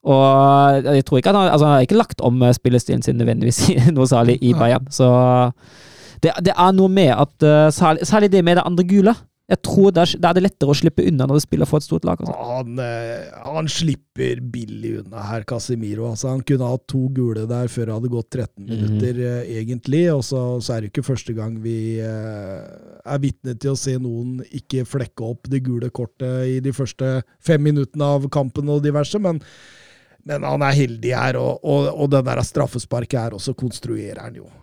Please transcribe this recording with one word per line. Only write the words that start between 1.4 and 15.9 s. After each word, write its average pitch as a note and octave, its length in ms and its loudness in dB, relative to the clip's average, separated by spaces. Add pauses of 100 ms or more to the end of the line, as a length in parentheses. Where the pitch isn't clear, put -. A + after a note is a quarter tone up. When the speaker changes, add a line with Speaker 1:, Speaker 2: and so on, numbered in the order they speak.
Speaker 1:
altså, D3+ 160 4
han D3 80 6
har B2+ 100 6
ikke G#3 140 2
lagt - 240 -4
om, B2 180 2
eh, B2 120 6
spillestilen B2 500 0
sin A#2+ 140 -2
nødvendigvis A#2 480 0 (120)
<laughs> C#3+ 160 4
noe C3 140 4
særlig A#2+ 340 4
i B2 120 4
Speaker 2:
Nei. D#3 60 2
Speaker 1:
Bayern. B2+ 300 2
Så B2+ 200 4 (1120)
det, D#3+ 200 2
det F#3 140 2
er F3+ 180 4
noe F#3+ 160 6
med F#3 240 4
at, C3 200 0 (100)
eh, D3+ 300 6
særlig, D#3+ 340 2
særlig G#3 240 4
det F#3+ 140 4
med F3 120 4
det F3+ 80 2
andre F3 220 2
gule. G3+ 280 4 (340)
Jeg - 140 0
tror G3 320 4
det F3 80 4
er, D#3+ 160 2
da E3+ 100 8
er F3 60 2
det F#3 80 4
lettere C#3+ 300 0
å - 20 4
slippe - 320 2
unna C#3 180 2
når C#3 140 2
du D3 60 -2
spiller D3 240 -2
for D3+ 100 2
et C#3+ 60 -6
stort E3 180 -4
lag, E3+ 160 -2
altså. - 160 -8
Speaker 3:
Han, A#2+ 480 -8
eh, A#2 460 -10 (160)
han D#3 260 -6
slipper B2+ 720 -4
billig A2+ 480 -10 (140)
unna G#2 180 -14
her, A2 240 -8
Casemiro. A2+ 600 -6